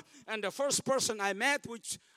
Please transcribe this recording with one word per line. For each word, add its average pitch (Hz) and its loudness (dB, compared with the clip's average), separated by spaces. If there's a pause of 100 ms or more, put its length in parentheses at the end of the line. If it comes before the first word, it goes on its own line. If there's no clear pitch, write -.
(280)
and 214 -2
the 190 0
first 277 0
person 233 2
I 196 2
met, 262 2
which - -8 (180)